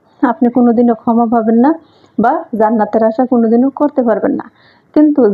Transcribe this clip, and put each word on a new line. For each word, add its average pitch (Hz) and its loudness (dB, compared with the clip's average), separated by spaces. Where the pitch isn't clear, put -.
আপনি 240 0
কোনোদিনও 240 0
ক্ষমা 233 -2
পাবেন 226 0
না, 254 2
বা 269 0
জান্নাতের 220 0
আশা 220 -2
কোনোদিনও 233 0
করতে 285 -4
পারবেন 220 -2
না। - -8
কিন্তু 302 2